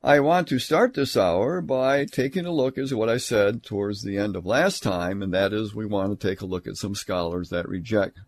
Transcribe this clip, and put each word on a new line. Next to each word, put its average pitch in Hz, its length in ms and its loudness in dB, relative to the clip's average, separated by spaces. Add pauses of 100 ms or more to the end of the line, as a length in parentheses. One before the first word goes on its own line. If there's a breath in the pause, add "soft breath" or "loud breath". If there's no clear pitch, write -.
I 143 160 6
want 165 280 4
to 127 120 0
start 233 340 2
this 135 220 0
hour 107 440 2
by 139 440 0
taking 147 420 -2
a 175 60 -4
look 135 260 0
at 135 140 -4
what 110 160 0
I 113 80 2
said 110 480 2
towards 101 380 -4
the 101 160 -4
end 101 180 -2
of 85 100 -6
last 156 340 2
time, 92 400 -2
and 95 140 -4
that 95 180 2
is 107 220 -4
we 110 120 -6
want 101 340 -2
to 104 80 -2
take 98 140 -4
a 98 40 -8
look 92 220 -6
at - 80 -10
some 101 180 -6
scholars 90 560 -4
that 87 180 -4
reject 95 600 -2